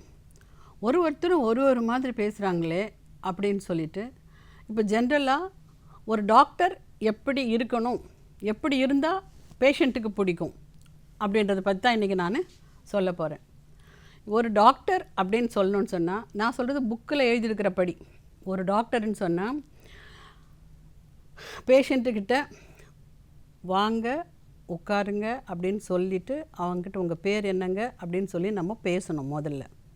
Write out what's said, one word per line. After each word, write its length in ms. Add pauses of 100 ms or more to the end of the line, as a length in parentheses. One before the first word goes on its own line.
(800)
ஒரு 220
ஒருத்தரும் 400
ஒரு 220
ஒரு 180
மாதிரி 440
பேசுறாங்களே 640 (340)
அப்படின்னு 340
சொல்லிட்டு, 540 (560)
இப்ப 160
ஜெனரலா 540 (680)
ஒரு 200
டாக்டர் 560 (160)
எப்படி 580
இருக்கணும், 460 (380)
எப்படி 380
இருந்தா 460 (360)
பேஷண்ட்டுக்கு 480
பிடிக்கும் 460 (680)
அப்படின்றத 400
பத்தி 200
தான் 140
இன்னைக்கு 220
நானு 300 (380)
சொல்ல 300
போறேன். 260 (840)
ஒரு 260
டாக்டர் 600 (100)
அப்படின்னு 340
சொல்லணும்னு 300
சொன்னா, 460
நான் 200
சொல்றது 300
புக்ல 300
எழுதியிருக்கிறபடி. 840 (460)
ஒரு 200
டாக்டர்னு 480
சொன்னா, 440 (2000)
பேஷண்ட்டுக்கிட்ட 800 (1160)
"வாங்க, 640 (420)
உட்காருங்க" 800
அப்படின்னு 300
சொல்லிட்டு, 680 (120)
அவங்ககிட்ட 400
"உங்க 180
பேர் 300
என்னங்க?" 540
அப்படின்னு 240
சொல்லி 280
நம்ம 320
பேசணும் 500
முதல்ல. 280 (340)